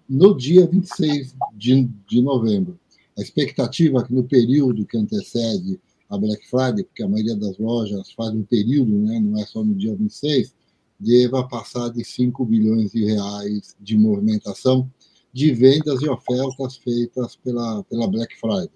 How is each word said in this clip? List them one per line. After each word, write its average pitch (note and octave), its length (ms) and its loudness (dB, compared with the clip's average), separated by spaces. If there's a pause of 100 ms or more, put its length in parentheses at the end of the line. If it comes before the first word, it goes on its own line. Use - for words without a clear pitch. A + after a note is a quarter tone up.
no E3 260 6
dia D3+ 300 6
vinte F3 200 2
e - 120 -12
seis D3 380 -2 (200)
de, A#2+ 360 2 (180)
de A#2+ 140 2
novembro. A2 560 0 (400)
A - 20 -6
expectativa C#3 760 0
é A#2+ 60 0
que B2+ 100 -6
no B2+ 80 2
período B2+ 640 2
que - 100 -6
antecede G#2 840 -4 (280)
a G2+ 80 -8
Black G#2+ 320 -4
Friday, B2+ 360 0
porque - 180 -14
a G2+ 60 -4
maioria A2 280 -2
das G2+ 220 -6
lojas G#2+ 540 -4
faz A2+ 180 -6
um G#2+ 140 -4
período, A#2 480 0
né, G#2+ 280 0
não G#2+ 180 0
é G#2 60 -4
só A2 200 -8
no G#2+ 100 0
dia G#2 200 -4
vinte G#2 180 -2
e - 20 -20
seis, C#3+ 400 -2 (440)
deva B2 440 2
passar A#2+ 480 -8
de A#2 140 -8
cinco B2+ 400 -2
bilhões A2 480 0
de A2+ 120 -2
reais G#2 760 -4
de G#2 180 -2
movimentação G#2+ 880 0 (440)
de C#3+ 180 2
vendas C3+ 520 4
e D3+ 60 -2
ofertas C3 680 -4
feitas A#2+ 600 -4
pela, A#2 480 -6
pela A#2 220 -4
Black A2 320 -4
Friday. G3 380 -4